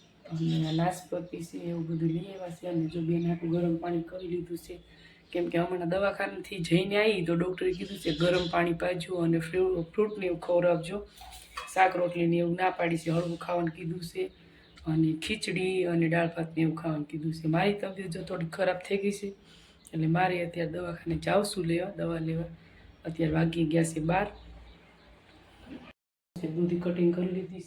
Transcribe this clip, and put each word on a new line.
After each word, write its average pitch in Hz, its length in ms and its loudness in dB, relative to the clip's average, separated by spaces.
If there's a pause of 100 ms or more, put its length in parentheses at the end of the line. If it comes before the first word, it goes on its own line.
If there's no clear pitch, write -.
(240)
અને 165 320 -2 (120)
આ 156 40 -2
નાશપતી 175 720 -2
છે, 185 120 -12 (100)
એવું 170 180 -4
બધું 165 220 0
લઈ 180 220 -2
આવ્યા 180 260 -10
છે. 180 120 -10
અને 165 200 0
જો 170 140 -6
બેન 170 240 0
હાટુ 170 260 -2
ગરમ 170 260 2
પાણી 170 320 -4
કરી 185 220 -10
લીધું 170 260 -6
છે, 180 160 -14 (540)
કેમ 175 200 -2
કે 170 100 -2
હમણાં 175 320 0
દવાખાનેથી 196 720 -2
જઈને 190 340 4
આવી 208 280 4
તો 165 100 2
ડૉક્ટરે 185 380 0
કીધું 196 260 -8
છે 175 140 -2
ગરમ 175 380 4
પાણી 175 320 2
પાજો 180 280 -2 (120)
અને 165 180 4
ફ્રૂ-, 180 520 0
ફ્રૂટ 208 260 0
ને 185 80 -4
એવું 175 140 -2
ખવડાવજો, 175 580 2 (680)
શાક 185 300 6
રોટલી 175 320 2
ને 170 100 4
એવું 170 180 2
ના 185 140 2
પાડી 170 320 0
છે, 165 80 -2
હળવું 170 280 0
ખાવાનું 170 400 -2
કીધું 170 340 -6
છે 185 180 -4 (560)
અને 160 220 4 (120)
ખીચડી 185 680 0
અને 170 220 4
દાળ 170 200 4
ભાત 165 280 -4
ને 160 60 4
એવું 160 140 2
ખાવાનું 151 300 -4
કીધું 156 260 -4
છે. 160 160 -4
મારી 190 260 4
તબિયત 190 380 -6
જો 185 100 -6
થોડી 165 280 -4
ખરાબ 180 320 2
થઈ 196 200 0
ગઈ 202 160 0
છે, 202 100 -6 (540)
એટલે 160 260 -2
મારે 180 340 4
અત્યારે 170 300 -4
દવાખાને 170 480 -4
જાઉં 196 240 4
છું 185 220 -4
લેવા, 170 300 0
દવા 165 240 -2
લેવા. 160 300 -2 (540)
અત્યારે 160 300 0
વાગી 165 320 4
ગયા 160 260 4
છે 156 80 -4
બાર. 180 260 2 (2000)
દૂધી 170 440 0
કટિંગ 175 320 2
કરી 180 200 -2
લીધી 180 340 -8